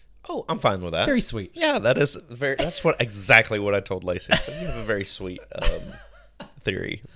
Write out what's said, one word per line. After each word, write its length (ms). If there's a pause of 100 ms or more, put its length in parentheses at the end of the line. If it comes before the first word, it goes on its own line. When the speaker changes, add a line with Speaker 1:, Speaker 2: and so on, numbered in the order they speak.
(280)
Speaker 1:
Oh, 200
I'm 100
fine 240
with 100
that. 140
Speaker 2:
Very 140
sweet. 340
Speaker 1:
Yeah, 240
that 180
is 200
very, 400
that's 280
what, 160
exactly 580
what 160
I 60
told 240
Lacey. 320
So 160
you 140
have 100
a 60
very 220
sweet, 360 (140)
um, 1000
Speaker 2:
<laughs> 80
Speaker 1:
theory. 420 (140)